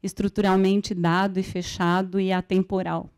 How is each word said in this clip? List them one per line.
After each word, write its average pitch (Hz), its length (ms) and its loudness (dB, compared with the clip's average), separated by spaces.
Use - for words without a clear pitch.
estruturalmente 196 880 0
dado 180 460 0
e 190 40 -2
fechado 180 760 -2
e 190 140 0
atemporal 185 840 -2